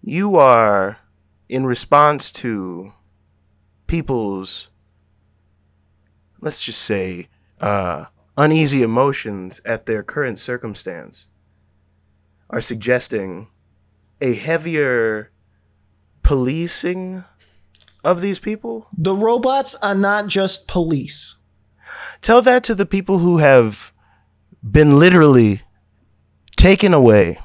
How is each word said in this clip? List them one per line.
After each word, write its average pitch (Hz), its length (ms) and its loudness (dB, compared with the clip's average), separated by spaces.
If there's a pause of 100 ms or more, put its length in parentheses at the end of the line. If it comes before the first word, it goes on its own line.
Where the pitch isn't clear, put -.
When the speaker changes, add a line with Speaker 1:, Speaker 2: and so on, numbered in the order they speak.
Speaker 1:
You 190 360 -2
are, 110 600 4 (500)
in 131 160 -4
response 143 680 0
to 98 600 -10 (920)
people's, 110 840 -6 (1700)
let's - 240 -10
just - 180 -10
say, 92 460 -8 (320)
uh, 90 460 -4 (320)
uneasy 151 440 0
emotions 113 840 -4
at 113 200 -8
their 110 180 -6
current 131 360 -8
circumstance, 98 880 -14 (1200)
are 117 120 -8
suggesting 110 840 -6 (760)
a 131 140 -2
heavier 131 960 -4 (920)
policing 170 1000 -4 (800)
of 175 180 -2
these 196 180 -4
people? 220 480 -10 (100)
Speaker 2:
The 180 180 -2
robots 247 600 -2
are 202 200 -4
not 202 320 0
just 190 400 -4
police. - 680 -6 (840)
Speaker 1:
Tell 233 200 4
that 247 240 2
to 220 100 -2
the 190 100 -2
people 190 340 -2
who 170 180 2
have 127 560 4 (720)
been 143 360 6
literally 147 600 6 (960)
taken 190 380 4
away. 107 520 6